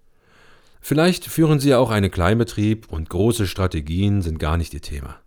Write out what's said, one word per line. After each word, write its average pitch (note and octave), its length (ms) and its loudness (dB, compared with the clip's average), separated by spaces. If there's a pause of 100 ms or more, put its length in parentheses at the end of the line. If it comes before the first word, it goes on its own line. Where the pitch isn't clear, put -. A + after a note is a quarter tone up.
(800)
Vielleicht E3 460 0
führen D#3 340 2
Sie C#3 100 2
ja B2+ 80 6
auch A#2+ 140 2
einen G2+ 180 2
Kleinbetrieb A2 840 0
und D#2+ 180 -8
große G#2 360 0
Strategien F#2 760 -2
sind D#2+ 160 -4
gar D#2+ 180 0
nicht E2 160 -4
Ihr D2+ 80 -14
Thema. C#2 460 -12